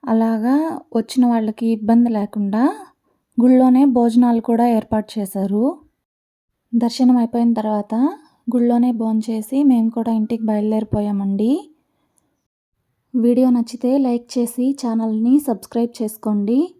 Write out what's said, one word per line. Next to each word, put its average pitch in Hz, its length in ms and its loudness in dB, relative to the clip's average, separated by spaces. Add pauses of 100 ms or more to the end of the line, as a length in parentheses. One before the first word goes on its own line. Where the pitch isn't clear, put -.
అలాగా 226 520 0 (400)
వచ్చిన 226 360 0
వాళ్ళకి 220 340 -2 (100)
ఇబ్బంది 226 340 2
లేకుండా 208 540 -2 (720)
గుళ్ళోనే 254 460 6 (120)
భోజనాలు 233 540 2
కూడా 233 160 2 (120)
ఏర్పాటు 214 340 -4
చేశారు. 196 540 -2 (1080)
దర్శనం 240 440 2
అయిపోయిన 233 360 0
తర్వాత 214 420 -4 (520)
గుళ్ళోనే 240 440 2
భోంచేసి 220 720 -4
మేము 233 260 4
కూడా 226 300 -4
ఇంటికి 226 300 -4
బయలుదేరిపోయామండి. 208 1000 -2 (1600)
వీడియో 247 360 2
నచ్చితే 240 480 -2
లైక్ 240 340 -2
చేసి 240 340 -4 (160)
ఛానల్ని 226 580 -2
సబ్స్క్రైబ్ 233 580 -4
చేసుకోండి. 214 600 -2 (200)